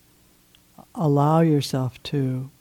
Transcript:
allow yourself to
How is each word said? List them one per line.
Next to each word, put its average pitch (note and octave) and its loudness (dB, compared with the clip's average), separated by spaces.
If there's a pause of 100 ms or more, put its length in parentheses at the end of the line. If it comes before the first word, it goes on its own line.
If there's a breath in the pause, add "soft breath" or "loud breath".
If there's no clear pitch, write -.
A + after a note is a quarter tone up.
(960)
allow D3+ 2
yourself C#3+ 0
to C3 -6 (100)